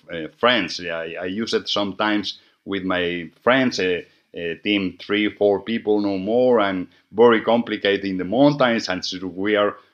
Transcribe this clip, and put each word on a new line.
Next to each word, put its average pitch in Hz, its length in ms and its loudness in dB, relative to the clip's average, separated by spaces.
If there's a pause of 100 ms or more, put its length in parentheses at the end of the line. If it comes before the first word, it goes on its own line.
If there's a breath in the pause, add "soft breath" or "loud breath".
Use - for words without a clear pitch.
(100)
uh, 82 180 -8 (100)
friends. 110 420 0
Yeah, 85 160 -8
I, 82 240 -8
I 87 60 -8
use 107 260 -6
it 110 160 -2
sometimes 104 680 -2 (260 soft breath)
with 95 200 -6
my 87 460 -4 (120)
friends, 127 380 2
uh, 90 220 0 (340 soft breath)
uh, 85 260 -6
team 98 380 -2
three, 104 300 -2
four 101 280 2
people, 104 440 -2
no 101 160 -2
more, 117 420 2
and 95 260 -2 (260 soft breath)
very 113 280 6
complicated 104 640 0
in 95 140 -2
the 90 60 -4
mountains. 123 640 2
And 90 120 -4
so 92 240 -8
we 95 300 -2
are 104 220 2 (160 loud breath)